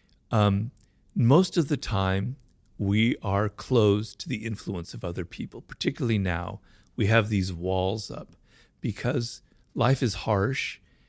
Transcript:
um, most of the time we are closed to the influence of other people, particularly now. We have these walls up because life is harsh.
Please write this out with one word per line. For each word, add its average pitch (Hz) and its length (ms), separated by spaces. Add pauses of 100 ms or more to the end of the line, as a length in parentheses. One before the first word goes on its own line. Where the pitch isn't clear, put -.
(320)
um, 104 400 (420)
most 151 420
of 143 120
the 151 80
time 98 580 (440)
we 107 440
are 101 260
closed 107 680
to - 100
the 110 160
influence 101 480
of - 120
other 87 200
people, - 360
particularly - 580
now. 90 420 (360)
We 104 100
have 110 220
these 95 240
walls 92 580
up - 260 (440)
because 120 600 (340)
life 127 280
is 110 120
harsh. - 640 (280)